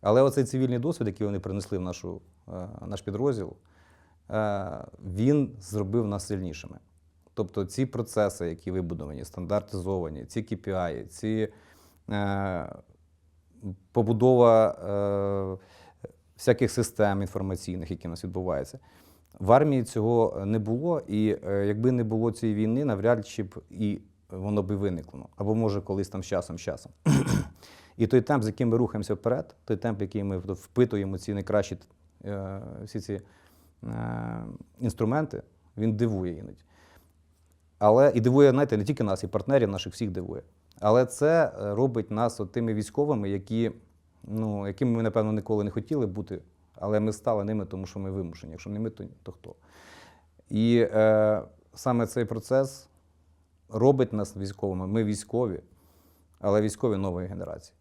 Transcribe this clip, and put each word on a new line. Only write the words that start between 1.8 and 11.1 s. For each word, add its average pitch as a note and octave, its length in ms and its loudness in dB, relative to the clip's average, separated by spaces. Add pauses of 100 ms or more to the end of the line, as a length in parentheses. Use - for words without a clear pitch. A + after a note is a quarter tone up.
нашу, F2+ 400 -8 (260)
е, F2+ 200 -12 (200)
наш G2 140 -8
підрозділ, G#2 520 -2 (760)
е, G2+ 560 -4 (300)
він C3+ 460 2
зробив G#2 460 -2
нас G2+ 200 -4
сильнішими. F#2 500 -8 (560)
Тобто G2+ 320 -4
ці B2+ 200 -2
процеси, G#2 640 -2
які E2 220 -8
вибудовані, D#2+ 540 -6
стандартизовані, F2+ 1000 -4
ці - 180 -8
К A2 120 -8
П F2+ 460 -4
І, G1+ 40 -14
ці, A2 420 -4 (600)